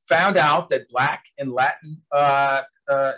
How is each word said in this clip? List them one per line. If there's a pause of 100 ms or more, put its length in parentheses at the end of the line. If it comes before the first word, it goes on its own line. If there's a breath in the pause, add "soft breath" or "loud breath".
found
out
that
Black (140)
and
Latin, (120)
uh, (260)
uh,